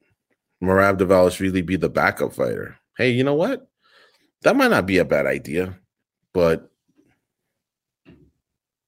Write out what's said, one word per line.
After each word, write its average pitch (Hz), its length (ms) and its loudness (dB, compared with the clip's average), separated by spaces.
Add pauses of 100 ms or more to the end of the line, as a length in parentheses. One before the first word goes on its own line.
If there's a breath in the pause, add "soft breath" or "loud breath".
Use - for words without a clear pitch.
(600)
Merab 95 360 2
Dvalishvili 92 680 2
be 90 120 -2
the 80 100 -2
backup 76 460 -2
fighter. 55 440 -6 (200)
Hey, 123 140 0
you 123 120 0
know 143 120 -2
what? 214 340 -4 (760 soft breath)
That 196 120 2
might 262 140 2
not 113 160 0
be 92 140 2
a 78 60 2
bad 71 200 0
idea, 73 520 -4 (540)
but, 82 400 0 (2250)